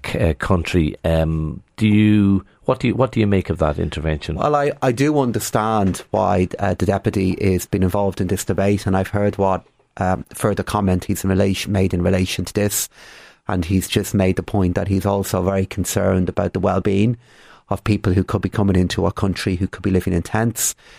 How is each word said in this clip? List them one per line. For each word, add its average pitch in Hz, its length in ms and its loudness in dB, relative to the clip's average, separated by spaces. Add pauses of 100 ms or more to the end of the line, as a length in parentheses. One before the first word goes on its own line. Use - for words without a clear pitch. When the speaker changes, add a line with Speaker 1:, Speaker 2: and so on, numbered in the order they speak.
Speaker 1:
c-, - 140 -4
uh, 82 160 2
country. 85 680 0
Um, 80 600 0 (160)
do 110 100 2
you, 104 560 4 (200)
what 131 160 0
do 131 80 0
you, 101 60 0
what 120 180 0
do 113 80 0
you 107 60 4
make 98 220 2
of 78 100 -2
that 78 200 0
intervention? 78 580 -4
Speaker 2:
Well, 147 180 0
I, 143 180 0 (100)
I 131 100 2
do 147 260 2
understand 110 920 0
why, 95 380 2 (100)
uh, 95 160 0
the 92 120 -2
deputy 98 460 0
is 92 320 0
been 95 180 -2
involved 98 380 0
in 92 60 0
this 92 180 -4
debate, 98 420 0
and 95 120 0
I've 95 100 -2
heard 104 300 0
what, 95 260 0 (320)
um, 92 380 -2
further 101 280 -2
comment 95 440 0
he's 95 180 -4
in 95 60 0
relation, 98 420 0
made 95 220 2
in 87 80 0
relation 92 420 0
to - 80 -10
this. - 380 -2 (560)
And 90 180 -2
he's 92 240 0
just - 260 -2
made 92 220 2
the 90 60 -4
point 90 320 0
that 92 140 -2
he's 95 180 0
also 98 360 0
very 95 240 0
concerned 92 640 0
about 92 260 -2
the 92 60 -2
well-being 98 560 2 (520)
of - 160 -6
people 101 280 0
who 92 120 2
could 101 180 -2
be 95 60 -2
coming 98 280 2
into 90 280 2
our 90 80 0
country, 95 440 -2
who 92 100 -2
could - 160 -10
be 98 80 0
living 92 240 0
in 85 80 0
tents, - 520 -2 (240)